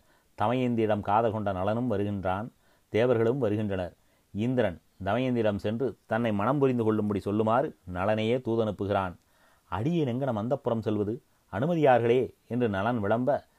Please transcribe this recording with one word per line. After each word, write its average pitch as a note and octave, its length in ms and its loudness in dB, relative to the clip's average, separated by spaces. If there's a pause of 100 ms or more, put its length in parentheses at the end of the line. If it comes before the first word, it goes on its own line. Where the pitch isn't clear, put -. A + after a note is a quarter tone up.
(380)
தமயந்தியிடம் A2+ 640 0
காதல் G#2 320 2
கொண்ட G#2 200 -4
நளனும் G#2+ 340 -2
வருகின்றான். G2+ 600 -2 (460)
தேவர்களும் A#2 460 2
வருகின்றனர். G2+ 540 -2 (400)
இந்திரன் A2 440 0 (260)
தமயந்தியிடம் A2+ 520 0
சென்று A#2 320 -2 (180)
தன்னை A2+ 280 0
மணம் A2+ 260 0
புரிந்து B2+ 240 2
கொள்ளும்படி G#2 360 0
சொல்லுமாறு A2 480 0 (260)
நளனையே A2 440 0
தூதனுப்புகிறான். G2+ 800 -2 (560)
"அடியேன் C3+ 400 0
எங்கனம் B2 280 -2
அந்தப்புறம் A#2 400 -2
செல்வது? G#2+ 340 -2 (400)
அனுமதியார்களே" B2+ 680 4 (260)
என்று A#2+ 220 0
நளன் G#2 300 0
விளம்ப, A2+ 300 0 (300)